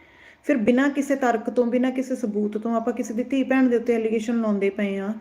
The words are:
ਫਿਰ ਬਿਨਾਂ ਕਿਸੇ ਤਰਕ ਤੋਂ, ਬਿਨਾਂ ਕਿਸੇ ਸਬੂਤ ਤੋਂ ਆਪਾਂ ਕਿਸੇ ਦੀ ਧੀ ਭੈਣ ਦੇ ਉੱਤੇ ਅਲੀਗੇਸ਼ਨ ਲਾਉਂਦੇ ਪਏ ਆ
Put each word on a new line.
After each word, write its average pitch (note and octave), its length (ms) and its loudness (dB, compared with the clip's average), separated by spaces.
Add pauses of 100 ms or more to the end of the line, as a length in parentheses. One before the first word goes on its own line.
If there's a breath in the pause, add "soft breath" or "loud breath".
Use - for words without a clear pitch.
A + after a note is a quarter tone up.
(440 loud breath)
ਫਿਰ D4 120 2
ਬਿਨਾਂ B3 340 4
ਕਿਸੇ C#4 260 -2
ਤਰਕ A#3 340 0
ਤੋਂ, A#3+ 160 2
ਬਿਨਾਂ B3+ 240 0
ਕਿਸੇ C4 260 -4
ਸਬੂਤ G#3 420 -2
ਤੋਂ A#3 160 -2
ਆਪਾਂ A3+ 180 0
ਕਿਸੇ A#3+ 220 -6
ਦੀ A#3+ 100 -4
ਧੀ C4+ 180 -2
ਭੈਣ C4 260 4
ਦੇ A#3+ 80 4
ਉੱਤੇ A#3 200 2
ਅਲੀਗੇਸ਼ਨ A3+ 440 0
ਲਾਉਂਦੇ G3+ 300 2
ਪਏ G3 280 -2
ਆ G3 220 -4